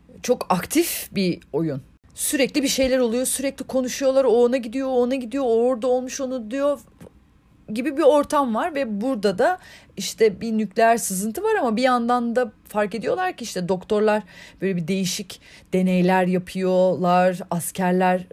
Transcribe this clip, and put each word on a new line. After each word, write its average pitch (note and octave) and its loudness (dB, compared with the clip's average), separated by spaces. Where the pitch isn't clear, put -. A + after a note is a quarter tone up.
Çok A#3+ 0
aktif - -2
bir F#3 -2
oyun. D3+ -2
Sürekli C4+ -2
bir C#4 2
şeyler C4 0
oluyor, B3 0
sürekli C4+ -4
konuşuyorlar. C4 0
O B3 2
ona A#3+ 4
gidiyor, B3+ -4
o C4 -4
ona B3 0
gidiyor, C4 -4
o A#3 2
orada B3+ 0
olmuş, B3+ -2
onu B3+ -8
diyor. C#4 -2
Gibi C4 -4
bir D#4 0
ortam C#4+ 4
var D4+ -2
ve A3+ -4
burada G#3 -2
da E4+ 2
işte G#3 0
bir A3+ -2
nükleer A3+ 2
sızıntı A3 -6
var A4 2
ama B3+ 0
bir A#3+ -2
yandan A#3+ 0
da B3 0
fark G#3 -2
ediyorlar F4 -4
ki B3+ -12
işte F#3 -8
doktorlar G#3 0
böyle F#3+ -2
bir E3+ -4
değişik F#3+ -4
deneyler F#3 4
yapıyorlar, F3+ 2
askerler F#3 0